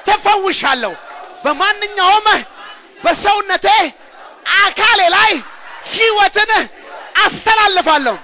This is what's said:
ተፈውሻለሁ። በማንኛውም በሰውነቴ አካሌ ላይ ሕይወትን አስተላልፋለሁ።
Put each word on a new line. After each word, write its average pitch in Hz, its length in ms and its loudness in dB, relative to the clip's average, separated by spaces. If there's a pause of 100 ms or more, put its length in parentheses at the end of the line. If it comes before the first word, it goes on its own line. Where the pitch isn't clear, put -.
ተፈውሻለሁ። 381 880 0 (480)
በማንኛውም 403 840 0 (760)
በሰውነቴ 403 680 0 (880)
አካሌ 403 440 2 (100)
ላይ 415 220 2 (580)
ሕይወትን 427 600 0 (720)
አስተላልፋለሁ። 370 1040 2